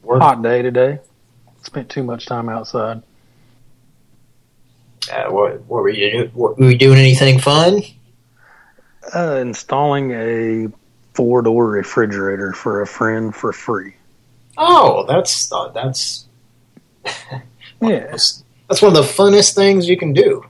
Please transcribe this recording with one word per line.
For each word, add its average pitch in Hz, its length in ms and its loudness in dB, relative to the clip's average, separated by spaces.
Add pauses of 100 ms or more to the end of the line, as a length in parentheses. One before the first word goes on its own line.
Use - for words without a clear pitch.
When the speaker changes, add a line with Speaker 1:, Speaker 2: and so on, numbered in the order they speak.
Speaker 1:
Work. 123 200 2
Speaker 2:
Hot 123 200 2
day 120 200 0
today. 127 380 0 (640)
Spent - 280 -14
too 143 120 -8
much 117 220 -10
time 117 240 -8
outside. 113 540 -8 (2000)
Speaker 1:
Uh, 113 180 -6
what, 101 360 -2
what 117 160 -6
were 101 80 0
you 104 200 -4
do-, 117 220 -4
what, 120 260 -4
were 131 120 6
you 123 80 2
doing 131 200 6
anything 131 400 4
fun? 165 440 2 (1300)
Speaker 2:
Uh, 165 220 -2
installing 135 760 -2
a 113 560 -4 (440)
four-door 120 540 2
refrigerator 98 880 -4
for 101 260 -6
a 101 60 -4
friend 110 480 -6
for 110 180 -8
free. 98 440 -10 (600)
Speaker 1:
Oh, 311 500 4
that's, - 460 -2
uh, - 160 -6
that's - 580 -8 (760)
<laughs> - 0 - (800)
Speaker 2:
Yeah. 214 280 -2
Speaker 1:
that's, - 340 -2 (240)
that's 202 120 -2
one 196 160 8
of - 0 -
the 143 160 2
funnest 202 420 4
things 196 340 2
you 180 100 2
can 156 160 -4
do. 143 360 2